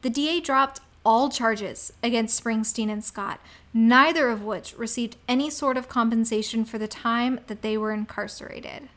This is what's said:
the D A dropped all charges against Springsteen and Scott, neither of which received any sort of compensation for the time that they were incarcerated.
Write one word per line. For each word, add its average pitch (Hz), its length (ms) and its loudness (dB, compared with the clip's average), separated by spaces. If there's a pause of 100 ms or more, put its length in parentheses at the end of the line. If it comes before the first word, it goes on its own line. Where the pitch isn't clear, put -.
the 262 80 0
D 285 180 0
A 339 120 0
dropped 269 400 0 (220)
all 233 280 4
charges 214 720 -4
against 226 400 0
Springsteen 220 480 -2
and 214 120 -6
Scott, - 380 -8 (320)
neither 254 560 6
of 220 140 -2
which 208 340 -8
received 233 400 -4 (100)
any 269 220 2
sort 269 300 0
of 254 100 -8
compensation 226 800 0
for 233 100 -10
the 214 120 -4
time 240 580 -2
that 214 160 -10
they 220 160 -2
were 214 140 -2
incarcerated. - 1040 -8